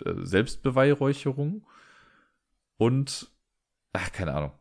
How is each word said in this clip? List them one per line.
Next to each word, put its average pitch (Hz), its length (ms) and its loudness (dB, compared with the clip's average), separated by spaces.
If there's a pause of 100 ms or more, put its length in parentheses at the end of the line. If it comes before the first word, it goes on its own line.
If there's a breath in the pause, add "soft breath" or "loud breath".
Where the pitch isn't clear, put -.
äh, 85 120 -2
Selbstbeweihräucherung 135 1500 2 (1120 soft breath)
und, 131 540 0 (600)
ach, 92 180 -4
keine 82 220 -4
Ahnung. 73 280 -4